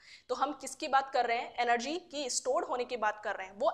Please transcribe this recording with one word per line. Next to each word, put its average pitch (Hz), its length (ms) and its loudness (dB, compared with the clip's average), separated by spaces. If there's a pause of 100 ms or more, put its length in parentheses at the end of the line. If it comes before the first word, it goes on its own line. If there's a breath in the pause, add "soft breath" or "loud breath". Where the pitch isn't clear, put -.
(300 loud breath)
तो 247 60 -2
हम 277 180 0
किसकी 294 340 -8
बात 269 260 2
कर 247 120 4
रहे 233 120 2
हैं, 269 180 -6
एनर्जी 240 440 0
की 277 300 -6
स्टोर 262 340 2
होने 247 220 -2
की 247 120 -4
बात 214 260 0
कर 202 120 -4
रहे 190 120 -8
हैं। 196 60 -18
वो 240 200 2